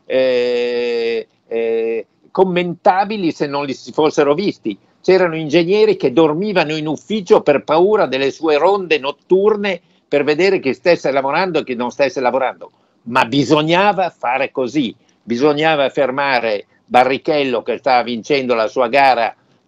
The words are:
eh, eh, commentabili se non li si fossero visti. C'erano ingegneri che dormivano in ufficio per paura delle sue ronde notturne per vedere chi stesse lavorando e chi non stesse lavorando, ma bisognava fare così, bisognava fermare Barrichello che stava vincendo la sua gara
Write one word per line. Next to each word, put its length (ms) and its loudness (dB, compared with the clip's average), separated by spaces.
eh, 1200 -2
eh, 580 -2
commentabili 1000 0
se 160 -6
non 180 -6
li 80 -8
si 180 -14
fossero 420 2
visti. 440 -4
C'erano 340 2
ingegneri 640 2
che 160 -2
dormivano 600 0
in 120 -6
ufficio 540 0
per 220 2
paura 420 2
delle 260 -2
sue 260 0
ronde 420 0
notturne 840 -2
per 160 0
vedere 360 2
chi 140 -2
stesse 380 0
lavorando 480 -2
e 40 -2
chi 120 -8
non 140 -4
stesse 300 -2
lavorando, 520 -4
ma 220 0
bisognava 840 2
fare 420 -4
così, 440 -4
bisognava 680 0
fermare 760 -2
Barrichello 800 0
che 140 -4
stava 260 2
vincendo 500 -2
la 140 0
sua 220 -2
gara 440 2